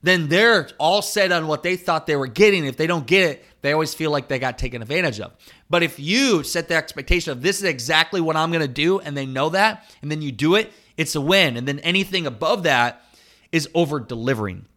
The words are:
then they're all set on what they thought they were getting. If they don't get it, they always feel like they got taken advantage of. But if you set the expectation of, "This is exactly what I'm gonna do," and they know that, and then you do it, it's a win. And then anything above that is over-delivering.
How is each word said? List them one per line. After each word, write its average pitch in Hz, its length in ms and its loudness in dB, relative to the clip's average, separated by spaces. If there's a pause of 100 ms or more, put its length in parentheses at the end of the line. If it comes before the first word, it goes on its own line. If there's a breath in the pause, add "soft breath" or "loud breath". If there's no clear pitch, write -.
then 170 280 2
they're 190 480 4
all 180 240 2
set 196 320 0
on 160 140 -2
what 151 140 -2
they 180 140 -2
thought 165 320 -2
they 151 80 0
were 135 120 -2
getting. 185 380 4
If 135 120 -6
they 160 100 0
don't 165 180 -2
get 180 240 4
it, - 160 -10 (160 soft breath)
they 143 120 0
always 156 200 -2
feel 156 180 -4
like 143 180 -4
they 131 100 -2
got 127 180 -4
taken 123 240 -6
advantage 135 380 -2
of. 98 140 -12 (360 soft breath)
But 170 140 4
if - 160 -4
you 190 440 2
set 165 260 -4
the 170 60 0
expectation 160 580 -2
of, 123 80 -8
"This 190 160 0
is 202 60 -8
exactly 156 580 0
what 160 160 0
I'm 160 140 0
gonna 160 160 0
do," 156 320 0
and 147 180 -8
they 135 80 -6
know 131 240 -2
that, 202 420 0 (100)
and 143 80 -8
then 156 120 -4
you 143 100 -6
do 151 240 2
it, 214 160 0 (240 soft breath)
it's 160 200 -4
a 147 60 -2
win. 156 360 2
And 123 100 -4
then 143 120 -4
anything 185 460 -2
above 160 380 -2
that 123 380 2 (500 soft breath)
is 160 220 0
over-delivering. 117 1040 -2